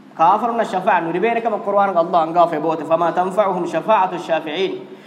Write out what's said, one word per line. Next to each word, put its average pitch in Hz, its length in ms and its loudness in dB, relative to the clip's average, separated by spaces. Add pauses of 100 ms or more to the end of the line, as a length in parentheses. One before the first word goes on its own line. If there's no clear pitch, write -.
(120)
කාෆරුන 214 500 2
ෂෆා 185 380 0
නුරිබේනකම 202 580 -2
කුර්ආන් 196 380 0
අල්ලාහ් 170 260 2
අංගා 165 240 4
ෆෙබෝත 156 340 -2
ෆමා 165 320 0
තන්ෆඅහුම් 185 520 0
ෂෆාඅතු 180 540 0
ෂාෆිඊන්. 160 540 -4 (340)